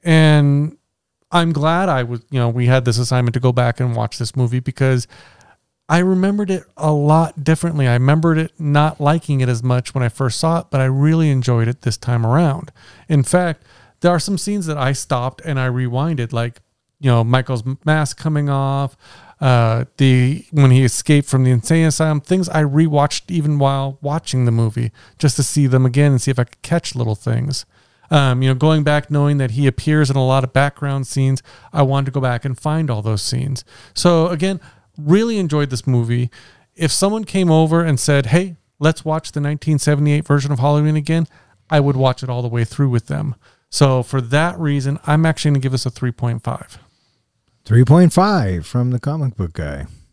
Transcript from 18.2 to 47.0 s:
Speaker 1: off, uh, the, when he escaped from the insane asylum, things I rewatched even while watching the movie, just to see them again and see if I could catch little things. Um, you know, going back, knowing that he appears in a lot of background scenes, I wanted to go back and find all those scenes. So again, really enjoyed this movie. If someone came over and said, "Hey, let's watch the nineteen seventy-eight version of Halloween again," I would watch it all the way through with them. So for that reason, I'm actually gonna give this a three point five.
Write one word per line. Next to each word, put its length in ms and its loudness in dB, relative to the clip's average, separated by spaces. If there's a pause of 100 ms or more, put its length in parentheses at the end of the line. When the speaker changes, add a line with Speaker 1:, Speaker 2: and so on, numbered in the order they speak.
Speaker 1:
off, 480 -2 (440)
uh, 440 2 (120)
the, 540 2
when 200 4
he 140 6
escaped 440 0
from 160 0
the 60 2
insane 360 2
asylum, 340 0
things 280 -2
I 140 0
rewatched 680 0
even 280 -2
while 440 -2
watching 420 -2
the 80 2
movie, 400 -2 (260)
just 180 0
to 60 0
see 240 0
them 200 2
again 260 2
and 80 2
see 100 -2
if 80 -2
I 60 0
could 180 -12
catch 320 -4
little 200 -4
things. 500 -6 (460)
Um, 320 2
you 60 2
know, 60 2
going 280 2
back, 280 -2
knowing 280 0
that 140 -2
he 140 0
appears 440 0
in 60 0
a 100 0
lot 180 2
of 80 -10
background 540 -2
scenes, 360 -2 (300)
I 100 0
wanted 240 0
to 60 -6
go 80 -2
back 240 -4
and 140 -6
find 320 -4
all 120 -4
those 200 -2
scenes. 420 -6 (300)
So 340 2
again, 320 -4 (380)
really 400 2
enjoyed 320 -2
this 160 -6
movie. 420 0 (460)
If 160 -2
someone 340 -2
came 260 0
over 340 2
and 160 0
said, 260 0
"Hey, 300 0 (220)
let's 260 -2
watch 280 -6
the 80 -6
nineteen 380 -2
seventy-eight 480 0
version 240 0
of 80 -2
Halloween 380 2
again," 320 -2 (420)
I 80 2
would 180 2
watch 260 0
it 60 -8
all 140 -4
the 60 -6
way 160 -2
through 260 -2
with 160 -2
them. 300 -6 (340)
So 320 2
for 180 -4
that 380 -2
reason, 480 -2
I'm 180 2
actually 280 0
gonna 80 2
give 120 -2
this 140 -2
a 40 -4
three 200 -4
point 320 -6
five. 360 -10 (840)